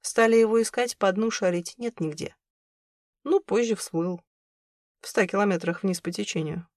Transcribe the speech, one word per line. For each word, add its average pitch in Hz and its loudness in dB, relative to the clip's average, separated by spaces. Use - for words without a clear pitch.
Стали 226 2
его 226 6
искать, 240 -2
по 196 4
дну 220 0
шарить, 175 -2
нет 240 -6
нигде. 156 -6
Ну, 339 2
позже 226 0
всплыл. 175 -4
В - -18
ста 196 0
километрах 185 0
вниз 185 -2
по 175 -6
течению. 170 -6